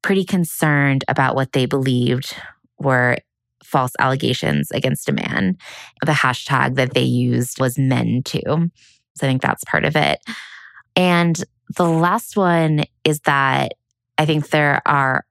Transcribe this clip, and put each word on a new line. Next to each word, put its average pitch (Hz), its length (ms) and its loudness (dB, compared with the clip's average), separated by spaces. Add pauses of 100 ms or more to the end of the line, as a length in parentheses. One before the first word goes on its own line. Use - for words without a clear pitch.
pretty 196 220 2
concerned 147 840 0
about 131 260 2
what 131 180 -2
they 127 140 2
believed 127 680 0 (440)
were 123 400 2 (440)
false 127 380 -2
allegations 135 720 0
against - 360 -2
a - 40 0
man. 190 440 -2 (480)
The 156 80 0
hashtag 131 640 0
that 127 200 0
they 127 80 2
used 123 580 0
was 127 180 0
men 123 460 0
too. - 160 -4 (760)
So - 120 -4
I - 20 2
think 131 140 0
that's - 220 -2
part - 200 -2
of 156 100 0
it. 73 240 0 (760)
And 175 440 2 (360)
the 175 120 2
last 170 480 0
one 165 480 2 (200)
is 151 160 0
that 135 540 0 (440)
I 156 80 2
think 151 220 0
there 147 380 2
are 135 440 2